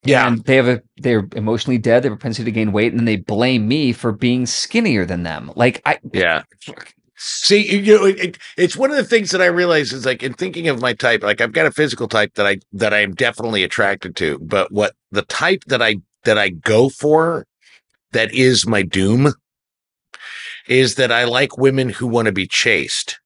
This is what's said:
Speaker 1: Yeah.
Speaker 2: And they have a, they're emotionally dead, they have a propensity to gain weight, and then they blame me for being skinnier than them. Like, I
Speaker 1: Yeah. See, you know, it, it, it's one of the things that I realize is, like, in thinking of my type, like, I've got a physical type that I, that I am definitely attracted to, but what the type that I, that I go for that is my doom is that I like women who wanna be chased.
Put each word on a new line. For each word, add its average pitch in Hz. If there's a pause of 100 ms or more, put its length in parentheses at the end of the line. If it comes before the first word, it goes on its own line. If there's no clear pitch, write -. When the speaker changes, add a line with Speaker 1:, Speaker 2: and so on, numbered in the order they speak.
Speaker 1:
Yeah. 131
Speaker 2:
And 113
they 131
have 123
a, 123 (160)
they're 117
emotionally 120
dead, 117
they 139
have 110
a 101
propensity 113
to 117
gain 110
weight, 107
and 113
then 117
they 107
blame 110
me 131
for 117
being 123
skinnier 151
than 87
them. 80
Like, 120
I 147 (140)
Speaker 1:
Yeah. 82 (800)
See, 202
you 214
know, 196
it, 196
it, 180 (180)
it's 175
one 269
of 294
the 262
things 220
that 185
I 180
realize 170
is, 131
like, 127
in 131
thinking 170
of 127
my 123
type, 117
like, 104
I've 117
got 160
a 135
physical 127
type 104
that 104
I, 101 (140)
that 104
I 104
am 98
definitely 113
attracted 95
to, 73
but 87
what 104 (160)
the 101
type -
that 127
I, 110 (280)
that 107
I 98
go 110
for 160 (680)
that 113
is 127
my 107
doom 110 (1400)
is 127
that 127
I 120
like 123
women 131
who 131
wanna 113
be 92
chased. -